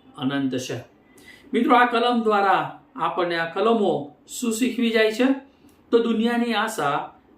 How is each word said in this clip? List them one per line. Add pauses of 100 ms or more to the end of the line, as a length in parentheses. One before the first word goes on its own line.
(160)
અનંત
છે. (760)
મિત્રો,
આ
કલમ
દ્વારા (140)
આપણને
આ
કલમો (240)
શું
શીખવી
જાય
છે? (420)
તો
દુનિયાની
આશા (240)